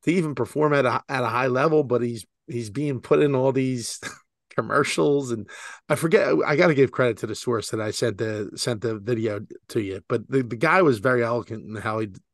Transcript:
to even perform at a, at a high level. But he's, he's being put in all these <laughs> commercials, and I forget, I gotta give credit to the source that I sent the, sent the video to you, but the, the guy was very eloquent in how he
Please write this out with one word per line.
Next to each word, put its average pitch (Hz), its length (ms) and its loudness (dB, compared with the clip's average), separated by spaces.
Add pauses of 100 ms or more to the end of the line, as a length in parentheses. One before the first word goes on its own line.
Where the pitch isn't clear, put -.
to 156 80 2
even 160 240 0
perform 147 380 0
at 139 120 4
a, 123 240 0
at 131 140 0
a 117 40 0
high 123 200 0
level. 147 360 2
But 120 200 0
he's, 117 220 -6 (220)
he's 117 220 -6
being 139 320 -4
put 147 180 4
in 143 160 4
all 131 160 2
these 131 480 -2 (280)
<laughs> - 280 -18
commercials, 139 760 0
and 107 160 -6 (420)
I 151 60 2
forget, 160 380 2 (120)
I 151 100 0
gotta 170 180 4
give 131 180 4
credit 120 260 0
to - 100 -8
the 110 80 -6
source 117 360 -4
that 110 100 -4
I 107 100 -4
sent 107 260 -2
the, 107 380 -4
sent 117 260 -4
the 113 160 -2
video 107 440 -2 (260)
to 117 140 -2
you, 95 260 -6
but 117 220 -2
the, 135 120 2
the 120 140 -6
guy 160 260 4
was 143 180 4
very 123 240 2
eloquent 113 420 -4
in 107 100 -12
how 110 240 -4
he 110 80 -4 (260)